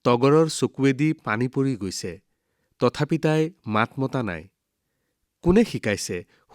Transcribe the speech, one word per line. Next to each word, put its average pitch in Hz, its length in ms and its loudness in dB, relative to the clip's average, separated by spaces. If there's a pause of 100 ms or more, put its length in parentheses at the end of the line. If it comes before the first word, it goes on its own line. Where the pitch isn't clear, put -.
তগৰৰ 139 440 4
চকুৱেদি 135 640 0
পানী 117 360 -2
পৰি 135 280 -2
গৈছে, 92 460 -8 (560)
তথাপি 147 400 0
তাই 156 320 0 (160)
মাত 110 320 0
মতা 135 240 -4
নাই। 92 260 -8 (920)
কোনে 190 220 4
শিকাইছে 101 600 -4 (300)